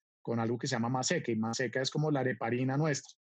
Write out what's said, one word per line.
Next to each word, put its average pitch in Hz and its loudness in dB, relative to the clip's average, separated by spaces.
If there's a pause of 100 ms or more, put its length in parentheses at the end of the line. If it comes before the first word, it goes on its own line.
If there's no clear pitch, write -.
(220)
con 117 0
algo 113 0
que 147 -4
se 127 -2
llama 117 2
maseca, 131 0
y 113 2
maseca 113 0
es 131 -2
como 156 0
la 143 2
areparina 127 0
nuestra 151 0 (120)